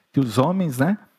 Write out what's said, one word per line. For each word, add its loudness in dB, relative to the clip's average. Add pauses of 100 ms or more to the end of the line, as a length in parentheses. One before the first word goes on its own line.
(120)
que -2
os -2
homens, 0
né? 0 (220)